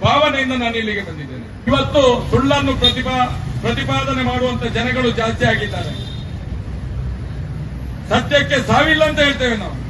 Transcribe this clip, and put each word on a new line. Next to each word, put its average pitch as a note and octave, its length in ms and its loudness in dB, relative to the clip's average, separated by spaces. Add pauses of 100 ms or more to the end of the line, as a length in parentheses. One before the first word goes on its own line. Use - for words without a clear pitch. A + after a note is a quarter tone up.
ಭಾವನೆಯಿಂದ C4+ 500 2
ನಾನು A#3 220 -2
ಇಲ್ಲಿಗೆ G#3+ 260 -4
ಬಂದಿದ್ದೇನೆ. C#3+ 420 -10 (240)
ಇವತ್ತು C4 600 4
ಸುಳ್ಳನ್ನು C4+ 440 2
ಪ್ರತಿಭಾ-, B3+ 880 0
ಪ್ರತಿಪಾದನೆ C4 640 -2
ಮಾಡುವಂತ B3 400 0
ಜನಗಳು A#3 480 0
ಜಾಸ್ತಿ A3+ 340 0
ಆಗಿದ್ದಾರೆ. G#3 680 -2 (2000)
ಸತ್ಯಕ್ಕೆ C4+ 580 2
ಸಾವಿಲ್ಲ D4+ 360 6
ಅಂತ D4+ 160 2
ಹೇಳ್ತೇವೆ C#4 360 2
ನಾವು - 340 -6